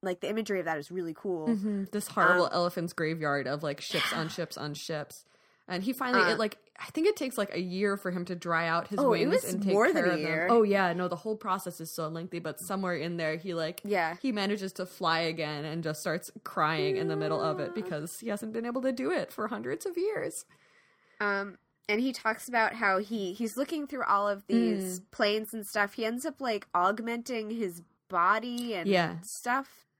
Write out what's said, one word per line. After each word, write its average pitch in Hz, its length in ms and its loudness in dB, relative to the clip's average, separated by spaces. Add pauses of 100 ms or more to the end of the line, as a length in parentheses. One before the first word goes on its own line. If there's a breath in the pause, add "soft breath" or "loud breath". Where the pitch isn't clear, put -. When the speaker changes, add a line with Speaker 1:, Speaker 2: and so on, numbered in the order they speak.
Speaker 1:
Like, 185 160 -2
the 165 100 -4
imagery 208 300 0
of 165 60 -2
that 160 120 0
is 143 140 -8
really 170 240 -4
cool. 170 320 -2
Speaker 2:
Mm-hmm. 202 440 0
This 208 180 -4
horrible 180 360 6
Speaker 1:
Um, - 80 0
Speaker 2:
elephant's 175 400 0
graveyard 156 540 0
of, 147 160 -2
like, 143 180 -4
ships - 320 -2
on 160 140 -2
Speaker 1:
Yeah. 160 40 -6
Speaker 2:
ships - 280 -6
on 147 160 -6
ships. - 500 -8 (420 soft breath)
And 185 160 -4
he 247 100 -2
finally, 240 380 4
it, - 20 4
Speaker 1:
Uh, 214 40 0
Speaker 2:
like, 214 200 0 (220)
I - 120 -10
think 320 140 0
it 427 100 4
takes, 262 220 -4
like, 202 160 -2
a 170 60 -2
year 185 360 0
for 196 140 -4
him 180 160 -2
to 180 100 -6
dry 170 320 0
out 170 200 0
his 208 100 -4
Speaker 1:
Oh, 262 160 6
it 202 140 4
Speaker 2:
wings 440 160 4
Speaker 1:
was - 100 -4
Speaker 2:
and - 80 -2
take 196 120 2
Speaker 1:
more 226 200 6
than 302 100 4
Speaker 2:
care - 20 4
Speaker 1:
a 180 100 4
Speaker 2:
of 156 40 0
them. 151 80 -2
Speaker 1:
year. 160 220 2
Speaker 2:
Oh, 233 140 8
yeah, 196 300 4
no, 180 140 0
the 175 100 -2
whole 214 180 -4
process 190 440 -4
is 160 140 -10
so 160 140 -4
lengthy, 170 320 -6
but 160 220 -8
somewhere 185 340 -2
in 170 220 -4
there, 160 180 0
he, 175 180 -6
like, 165 300 -4
Speaker 1:
Yeah. 175 360 0
Speaker 2:
he 269 120 -2
manages 202 420 -2
to 185 140 -6
fly 165 320 0
again 160 460 -2
and 160 180 -4
just 156 180 -4
starts 170 300 -4 (120)
crying 156 540 2
in 190 100 0
the 160 100 0
middle 156 220 0
of 156 200 0
it 139 160 -2
Speaker 1:
Yeah. 220 80 -4
Speaker 2:
because 165 360 -6
he 233 100 -8
hasn't 220 240 -4
been 226 120 -4
able 240 160 -2
to 262 100 2
do 262 200 -2
it 311 200 -2
for 214 180 -4
hundreds 240 360 -6
of 370 100 -6
years. 392 500 -2 (760 soft breath)
Speaker 1:
Um, 202 400 -2 (280)
and 208 140 2
he 254 120 0
talks 220 340 -2
about 226 260 4
how 202 240 4
he, 202 360 -2
he's 220 220 -2
looking 294 300 -2
through 269 200 -6
all 202 220 4
of 202 200 -2
these 202 540 2
Speaker 2:
Mm. - 100 -20
Speaker 1:
planes 214 420 2
and 220 140 -8
stuff. 202 260 2
He 226 120 -2
ends 240 200 -2
up, 302 160 -6
like, 226 320 -2
augmenting 226 760 0
his 185 320 -4 (240)
body 226 680 2
and 180 160 -2
Speaker 2:
Yeah. 175 320 4
Speaker 1:
stuff. - 640 -4 (140)